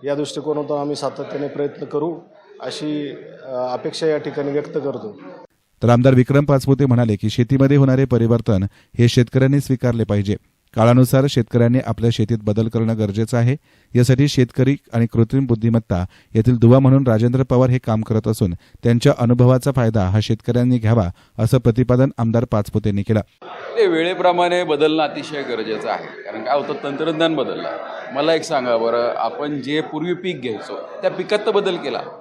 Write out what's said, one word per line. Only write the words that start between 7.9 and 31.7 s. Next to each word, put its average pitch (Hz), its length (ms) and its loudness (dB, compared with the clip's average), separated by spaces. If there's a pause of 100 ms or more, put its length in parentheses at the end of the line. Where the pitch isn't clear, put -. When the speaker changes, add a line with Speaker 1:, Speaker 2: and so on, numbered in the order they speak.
Speaker 2:
परिवर्तन 113 600 0 (320)
हे 120 100 4
शेतकऱ्यांनी 131 520 2
स्वीकारले 120 440 -2
पाहिजे. 101 320 -2 (400)
काळानुसार 123 540 4
शेतकऱ्यांनी 120 560 2
आपल्या 113 280 0
शेतीत 113 300 0
बदल 107 240 0
करणं 113 300 -2
गरजेचं 107 400 -2
आहे. 123 180 2 (380)
यासाठी 123 340 4
शेतकरी 131 480 2 (180)
आणि 117 120 2
कृत्रिम 117 400 0
बुद्धिमत्ता 113 600 0 (300)
यातील 117 220 4
दुवा 117 220 8
म्हणून 131 280 4
राजेंद्र 120 360 2
पवार 127 260 2
हे 127 80 0
काम 110 240 -2
करत 110 260 -2
असून 104 260 0 (300)
त्यांच्या 120 340 4
अनुभवाचा 123 540 4
फायदा 113 300 2
हा 92 220 2
शेतकऱ्यांनी 123 540 0
घ्यावा, 110 320 2 (300)
असं 113 180 2
प्रतिपादन 123 600 2
आमदार 113 340 0
पाचपुते 107 380 -2
यांनी 101 140 -2
केलं. 107 160 0 (580)
Speaker 3:
ते 214 100 4
वेळेप्रमाणे 175 760 2
बदलणं 156 400 2
अतिशय 147 380 -6
गरजेचं 110 480 -6
आहे, 85 340 -8
कारण 110 200 -12
काय 127 140 0
होतं, 143 260 -6
तंत्रज्ञान 156 520 -2
बदललं. 101 340 -6 (440)
मला 151 200 0
एक 156 100 -2
सांगा 123 340 -2
बरं, 117 380 -2
आपण 143 460 -6
जे 147 200 -4
पूर्वी 156 320 -6
पीक 175 280 -8
घ्यायचो 104 340 -8 (260)
त्या 185 100 -2
पिकात 196 340 -4
तर 226 60 -2
बदल 190 240 -2